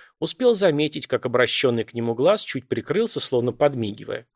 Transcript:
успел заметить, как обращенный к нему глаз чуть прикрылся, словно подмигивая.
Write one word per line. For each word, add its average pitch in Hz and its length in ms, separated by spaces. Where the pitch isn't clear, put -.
успел 240 340
заметить, 156 540
как - 180
обращенный 120 580
к - 100
нему 117 220
глаз 170 260
чуть - 260
прикрылся, 151 520
словно 120 340
подмигивая. 110 840